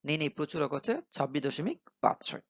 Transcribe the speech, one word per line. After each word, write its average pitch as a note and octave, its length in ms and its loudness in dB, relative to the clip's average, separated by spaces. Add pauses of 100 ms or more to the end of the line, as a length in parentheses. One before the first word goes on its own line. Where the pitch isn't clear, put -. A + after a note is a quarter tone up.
নির্ণয় D3+ 240 2
প্রচুরক D3+ 440 -2
হচ্ছে A3+ 280 -2 (120)
ছাব্বিশ C#3 300 0
দশমিক D3+ 480 -2 (100)
পাঁচ - 300 2
ছয়। - 200 -8